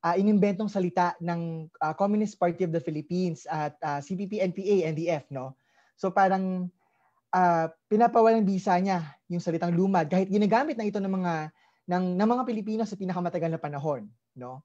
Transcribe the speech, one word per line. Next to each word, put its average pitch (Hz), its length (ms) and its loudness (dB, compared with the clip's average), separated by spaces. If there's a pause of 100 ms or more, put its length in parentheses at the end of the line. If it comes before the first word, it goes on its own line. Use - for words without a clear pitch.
ah, 170 160 2
inimbentong 202 480 2
salita 180 560 0
ng, 165 560 -6
ah, 156 160 -2
Communist 208 400 0
Party 175 320 0
of 165 80 -2
the 165 80 -2
Philippines 170 640 -4
at, 151 320 -4
ah, 143 240 -4
C 180 160 -6
P 196 80 -6
P, 196 160 -2
N 185 80 0
P 185 160 -6
A, 180 240 2
N 151 80 -2
D 165 80 -2
F, 156 240 -4
no? 131 240 -10 (400)
So 190 160 -2
parang, 185 560 2 (640)
ah, 170 400 4 (160)
pinapawalang 226 560 6
bisa 190 400 2
niya 175 320 -2 (160)
yung 175 80 -2
salitang 170 320 -2
lumad 175 400 2
kahit 190 160 2
ginagamit 214 480 2
na 214 160 -4
ito 214 80 -4
ng 196 140 -2 (100)
mga, 160 320 -4 (320)
ng, 180 320 0
ng 214 160 4
mga 254 80 -2
Pilipino 220 400 -4
sa 208 160 -8
pinakamatagal 175 560 -4
na 160 80 -8
panahon, 139 480 -6 (240)
no? 127 280 -14